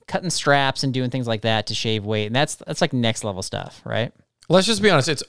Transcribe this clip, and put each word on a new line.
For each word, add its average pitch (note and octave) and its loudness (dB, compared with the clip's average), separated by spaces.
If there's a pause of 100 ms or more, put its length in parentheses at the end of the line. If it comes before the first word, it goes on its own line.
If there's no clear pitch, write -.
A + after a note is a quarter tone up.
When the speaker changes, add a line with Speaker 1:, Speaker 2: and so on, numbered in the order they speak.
Speaker 1:
cutting F3+ -4
straps C#3 2
and C3+ 0
doing B2+ -2
things B2+ -4
like A2+ -2
that A2 0
to A2 -6
shave A2 -2
weight." G#2+ -2
And A2 -4
that's, D3+ 0
that's, - -8
like, E3+ 2
next A#2 0
level F#2+ -4
stuff, - -10
right? A2 -2 (380)
Speaker 2:
Let's F#3 6
just G#3+ 0
be G#3 6
honest. D3+ 4
It's D#3 -2